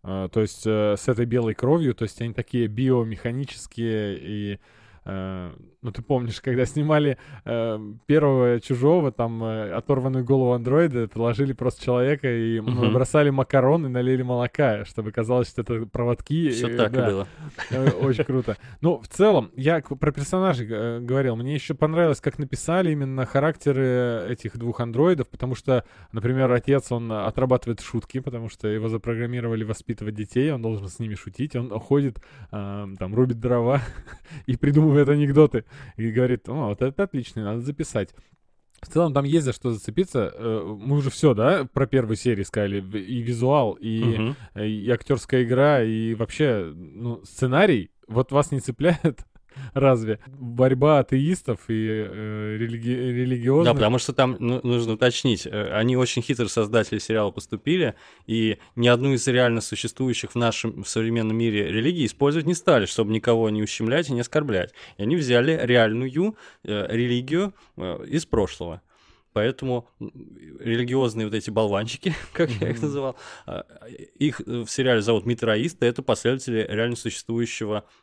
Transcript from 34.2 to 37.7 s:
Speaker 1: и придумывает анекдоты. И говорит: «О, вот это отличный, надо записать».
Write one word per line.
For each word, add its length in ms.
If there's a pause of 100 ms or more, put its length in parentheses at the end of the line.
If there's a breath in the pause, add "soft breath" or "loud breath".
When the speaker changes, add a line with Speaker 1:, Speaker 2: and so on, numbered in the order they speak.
Speaker 1:
и 100
придумывает 520
анекдоты. 560 (320 loud breath)
И 140
говорит: 380
«О, 220
вот 120
это 220
отличный, 400
надо 160
записать». 520 (680 soft breath)